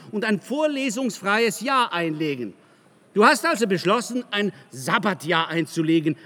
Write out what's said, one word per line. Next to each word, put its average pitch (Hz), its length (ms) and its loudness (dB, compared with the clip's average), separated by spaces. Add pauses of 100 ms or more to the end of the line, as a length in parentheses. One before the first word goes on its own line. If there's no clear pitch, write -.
(100)
und 220 140 -4
ein 208 160 0
vorlesungsfreies 247 1200 -2
Jahr 254 320 0
einlegen. 151 600 -2 (640)
Du 208 100 6
hast 294 220 6
also 233 220 0
beschlossen, 220 640 0
ein 208 180 0 (200)
Sabbatjahr 165 760 0
einzulegen, 160 800 0